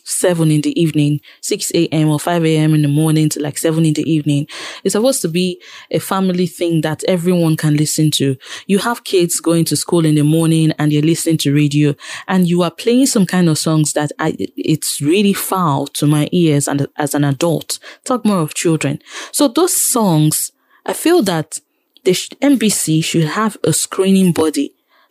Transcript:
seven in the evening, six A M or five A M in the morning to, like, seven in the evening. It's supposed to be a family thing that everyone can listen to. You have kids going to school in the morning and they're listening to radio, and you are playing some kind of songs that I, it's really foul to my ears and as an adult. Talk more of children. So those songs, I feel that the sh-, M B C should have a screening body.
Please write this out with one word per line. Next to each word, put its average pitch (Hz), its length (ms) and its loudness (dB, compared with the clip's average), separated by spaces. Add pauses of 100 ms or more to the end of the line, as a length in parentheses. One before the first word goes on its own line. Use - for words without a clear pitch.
seven 165 460 0
in 151 100 2
the 147 180 -2
evening, 147 400 2 (220)
six - 320 -6
A 170 140 2
M 156 200 0
or 147 120 0
five 175 260 0
A 160 120 2
M 156 180 2
in 151 80 2
the 147 40 2
morning 156 420 2
to, - 120 -8
like, 147 160 -6
seven 165 260 0
in 156 100 2
the 151 160 -4
evening. 151 380 0 (360)
It's 196 100 -2
supposed 247 300 0
to 185 40 -2
be 180 320 -2 (300)
a 165 100 -2
family 185 460 -2
thing 170 360 -2
that 156 240 -4
everyone 170 520 0
can 151 180 0
listen 151 360 0
to. 139 260 0 (300)
You 196 100 2
have 240 260 -4
kids 175 360 0
going 165 260 2
to 151 100 -2
school 165 300 0
in 151 100 2
the 147 80 2
morning 160 540 2
and 151 140 0
they're 147 100 2
listening 160 380 0
to 143 140 0
radio, 147 420 2 (320)
and 185 200 2
you 175 140 2
are 170 100 0
playing 247 360 2
some 202 180 2
kind 180 240 2
of 151 80 0
songs 156 360 0
that 151 260 -2
I, 160 160 -2 (200)
it's - 460 -4
really 196 320 2
foul 151 540 -2
to - 180 -4
my 151 260 2
ears 156 360 2
and 139 180 -2 (100)
as 147 200 -4
an 143 80 0
adult. 143 560 -2 (260)
Talk 254 180 -4
more 202 180 2
of 151 120 -4
children. 151 480 -2 (300)
So 294 160 0
those 330 260 0
songs, 160 800 0 (340)
I 190 80 -4
feel 330 300 2
that 165 360 -4 (440)
the 185 100 2
sh-, - 160 -6 (120)
M 277 160 4
B 214 120 2
C 160 320 0
should 160 240 0
have 208 400 -2
a 165 80 2
screening 190 580 2
body. 156 420 -2 (380)